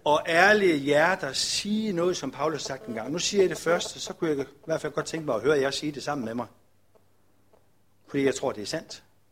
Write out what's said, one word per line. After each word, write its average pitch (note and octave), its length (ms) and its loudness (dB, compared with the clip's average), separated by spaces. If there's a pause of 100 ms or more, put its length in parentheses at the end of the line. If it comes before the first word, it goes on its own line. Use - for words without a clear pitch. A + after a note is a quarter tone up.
og D3+ 240 2
ærlige F3+ 500 6
hjerter, C#3+ 560 2
sige G#3+ 600 -2
noget, E3+ 240 0
som C3+ 140 -8
Paulus C#3+ 300 -4
har - 140 -8
sagt - 120 -16
engang. A2+ 240 -8
Nu E3+ 80 -4
siger G3 240 2
jeg F#3 60 4
det D#3 80 -4
første, E3+ 420 -2
så - 140 0
kunne E3+ 160 -2
jeg C#3+ 100 4
i C#3 40 2 (220)
hvert D#3+ 160 -2
fald D3 120 -6
godt D3+ 120 -4
tænke D#3+ 200 -6
mig C3+ 100 0
at G#2 60 -2
høre C#3+ 180 4
jer C3+ 120 2
sige D3 200 -4
det C3 120 -10
sammen C#3+ 220 -4
med A2 80 -6
mig. A#2 140 -6 (1600)
Fordi C#3 180 0
jeg C3 100 4
tror, C3 160 -2
det G#2+ 100 -10
er G2+ 40 -8
sandt. - 380 -10 (280)